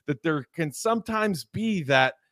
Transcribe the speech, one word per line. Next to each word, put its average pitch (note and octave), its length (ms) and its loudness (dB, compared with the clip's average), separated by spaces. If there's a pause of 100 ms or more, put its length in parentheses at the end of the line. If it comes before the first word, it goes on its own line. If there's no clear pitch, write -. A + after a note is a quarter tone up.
that C#3+ 160 -4
there D3+ 220 -2 (100)
can D#3 180 -4
sometimes G#3+ 720 -2
be G#3 400 -4
that C3 300 4 (180)